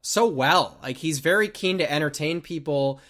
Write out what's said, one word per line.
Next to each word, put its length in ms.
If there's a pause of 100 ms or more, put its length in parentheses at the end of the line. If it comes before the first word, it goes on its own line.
so 240
well. 560
Like, 160
he's 220
very 280
keen 300
to 140
entertain 500
people 680